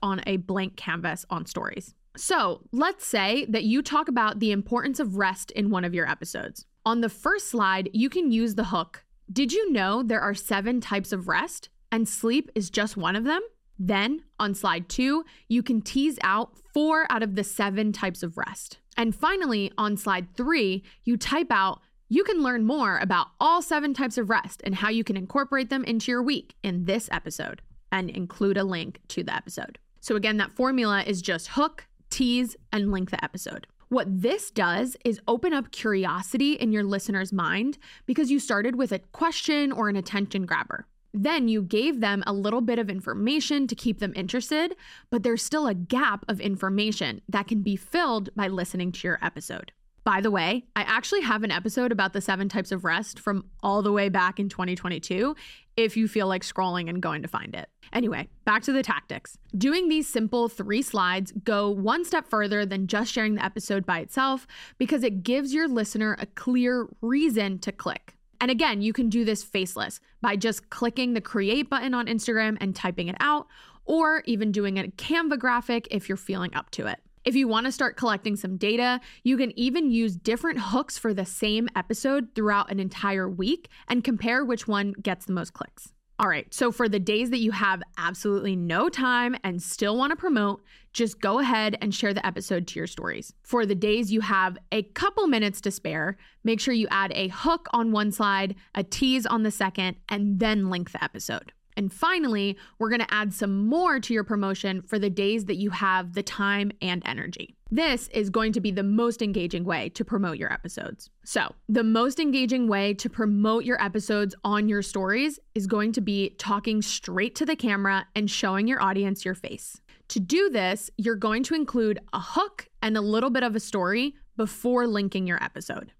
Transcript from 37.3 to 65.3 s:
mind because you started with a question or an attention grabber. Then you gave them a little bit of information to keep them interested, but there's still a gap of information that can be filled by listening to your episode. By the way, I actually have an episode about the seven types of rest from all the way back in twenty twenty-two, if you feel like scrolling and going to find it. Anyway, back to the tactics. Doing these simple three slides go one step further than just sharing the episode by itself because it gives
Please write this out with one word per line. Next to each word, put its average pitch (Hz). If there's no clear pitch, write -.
mind 190
because 262
you 285
started 233
with 254
a 190
question -
or 214
an 202
attention 196
grabber. -
Then 262
you 220
gave 233
them 202
a 208
little 208
bit 233
of 208
information 262
to 226
keep -
them 190
interested, 302
but 240
there's 233
still 233
a 208
gap 208
of 202
information 196
that 202
can 214
be 202
filled 240
by 202
listening 185
to -
your 170
episode. -
By 196
the 214
way, 196
I 214
actually 262
have 220
an 208
episode 220
about 190
the 202
seven 190
types 190
of 185
rest 175
from 196
all 202
the 208
way 202
back 185
in 202
twenty 180
twenty-two, 185
if 226
you 226
feel 208
like 190
scrolling 180
and 175
going 160
to -
find -
it. -
Anyway, 226
back 214
to 277
the 262
tactics. -
Doing 302
these 311
simple 233
three 208
slides 190
go 208
one 214
step -
further 208
than 190
just 214
sharing 214
the -
episode 196
by 175
itself 262
because 254
it 202
gives 262